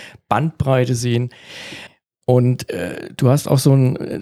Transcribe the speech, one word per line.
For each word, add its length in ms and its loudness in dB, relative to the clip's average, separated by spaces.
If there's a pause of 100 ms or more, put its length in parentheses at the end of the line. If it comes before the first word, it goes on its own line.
(300)
Bandbreite 680 0
sehen. 340 -2 (1000)
Und, 420 2
äh, 480 -8
du 120 2
hast 200 2
auch 80 4
so 160 4
ein, 240 2
äh, 240 -6